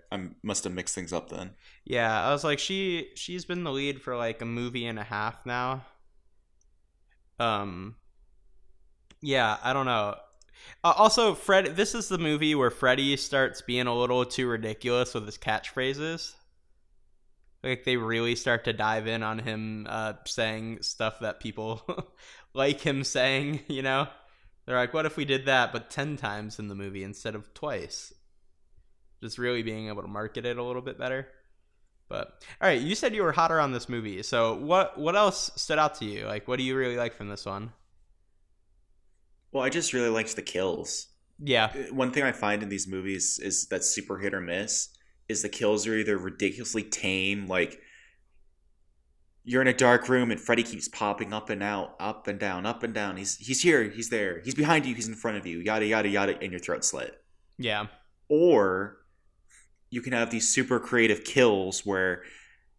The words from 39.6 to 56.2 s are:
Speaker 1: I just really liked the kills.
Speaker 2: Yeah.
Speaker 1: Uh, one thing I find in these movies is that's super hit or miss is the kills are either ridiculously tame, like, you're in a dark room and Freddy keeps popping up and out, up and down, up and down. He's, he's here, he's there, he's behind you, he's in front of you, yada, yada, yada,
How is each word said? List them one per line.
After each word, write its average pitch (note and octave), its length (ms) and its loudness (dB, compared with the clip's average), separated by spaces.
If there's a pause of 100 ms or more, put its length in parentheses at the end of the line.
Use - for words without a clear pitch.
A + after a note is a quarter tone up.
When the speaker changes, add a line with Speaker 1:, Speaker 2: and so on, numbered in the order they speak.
Speaker 1:
I C3+ 40 2
just E3 240 -2
really B2 180 4
liked A2 260 0
the F#2+ 60 -6
kills. F2+ 640 -2 (320)
Speaker 2:
Yeah. A#2 340 4
Speaker 1:
Uh, C3 200 -8
one B2+ 180 0
thing C#3+ 120 0
I B2 80 2
find G#2 300 0
in G#2 60 -8
these F#2+ 200 -6
movies F#2+ 540 -4
is - 260 -2
that's F#2 200 -2
super G2+ 300 -4
hit G2 160 -4
or F#2 60 -2
miss F2+ 500 -4 (380)
is G#2 140 -2
the G#2 60 -2
kills G#2 380 2
are A2+ 100 0
either G#2+ 220 0
ridiculously G2 640 -4
tame, F#2+ 640 -2
like, F#2 340 0 (1600)
you're B2 180 4
in C3 60 6
a B2+ 60 6
dark B2 340 8
room B2 220 4
and G#2 100 -2
Freddy A#2+ 220 4
keeps - 260 -6
popping G2+ 440 -2
up A2 180 -6
and G2+ 120 -4
out, G2+ 360 -4
up G#2 300 -6
and G2+ 100 -4
down, F#2+ 280 -4
up A#2 160 -4
and A2 120 -4
down. G2+ 220 -4
He's, F#2+ 220 -6
he's B2+ 240 -2
here, D#3 280 6
he's A2+ 180 -8
there, F#2+ 360 -2
he's B2+ 100 -6
behind D3+ 320 4
you, B2 80 -2
he's A2+ 140 -6
in A2 60 -6
front G#2+ 220 -4
of F#2 100 -8
you, E2+ 140 -6
yada, G#2+ 260 2
yada, G#2+ 220 4
yada, G2 320 2